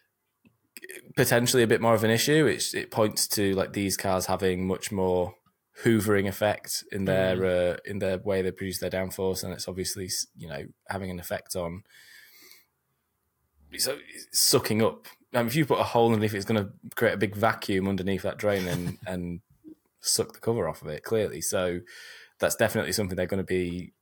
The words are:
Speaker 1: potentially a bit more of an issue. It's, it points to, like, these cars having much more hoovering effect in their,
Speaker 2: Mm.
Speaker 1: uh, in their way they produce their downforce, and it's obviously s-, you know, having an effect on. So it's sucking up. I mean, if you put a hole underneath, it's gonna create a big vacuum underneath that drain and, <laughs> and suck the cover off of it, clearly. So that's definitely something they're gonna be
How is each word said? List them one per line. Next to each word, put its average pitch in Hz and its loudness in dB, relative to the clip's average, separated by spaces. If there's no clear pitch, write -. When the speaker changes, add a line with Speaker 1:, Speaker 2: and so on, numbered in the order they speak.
Speaker 1:
potentially 120 4
a 110 6
bit 113 4
more 117 6
of 107 2
an 110 4
issue. 147 4
It's, 76 0
it - -6
points - 0
to, 98 0
like, 95 -2
these 98 0
cars 92 0
having 92 0
much - -4
more 92 0
hoovering 104 4
effect - -2
in 98 -4
their, 95 2
Speaker 2:
Mm. 90 2
Speaker 1:
uh, - -8
in 101 -8
their 95 -2
way 95 -2
they 92 -2
produce 95 -8
their 92 -4
downforce, 95 -2
and 95 -6
it's - -10
obviously 92 -6
s-, - -6
you 85 -14
know, 76 -10
having 98 -6
an 90 -8
effect - -8
on. 87 -6
So 135 0
it's - -4
sucking 113 4
up. - 0
I 123 0
mean, 120 2
if 117 -2
you 156 4
put 120 2
a 110 2
hole 117 4
underneath, 110 2
it's 98 -4
gonna 104 0
create 107 2
a 95 -4
big 101 0
vacuum 101 0
underneath 95 -2
that 98 -4
drain 101 0
and, 87 -4
<laughs> - -14
and 87 -6
suck - -2
the - -20
cover 113 -2
off 78 -6
of 80 -10
it, 76 -8
clearly. 87 -2
So 90 0
that's 87 0
definitely 113 2
something 95 -2
they're 90 -2
gonna 95 -2
be 90 -2